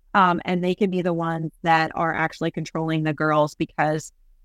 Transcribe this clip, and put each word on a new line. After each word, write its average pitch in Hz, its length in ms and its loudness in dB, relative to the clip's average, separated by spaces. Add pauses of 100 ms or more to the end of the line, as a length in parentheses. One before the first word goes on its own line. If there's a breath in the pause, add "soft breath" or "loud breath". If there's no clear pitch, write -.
(140)
Um, 180 300 4
and 175 200 -2
they 185 100 2
can 190 160 0
be 180 120 -2
the 175 120 0
ones 165 380 -4 (100)
that 160 320 2
are 165 180 0
actually 160 380 -2
controlling 160 540 -2
the 156 100 0
girls 151 400 2
because 156 560 -2 (340)